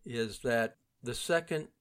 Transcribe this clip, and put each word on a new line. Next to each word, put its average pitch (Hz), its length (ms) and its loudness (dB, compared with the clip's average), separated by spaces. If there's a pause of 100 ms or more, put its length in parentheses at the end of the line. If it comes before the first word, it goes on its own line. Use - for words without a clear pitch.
is 113 340 -4
that 117 360 2 (260)
the 120 140 -4
second 165 540 0 (120)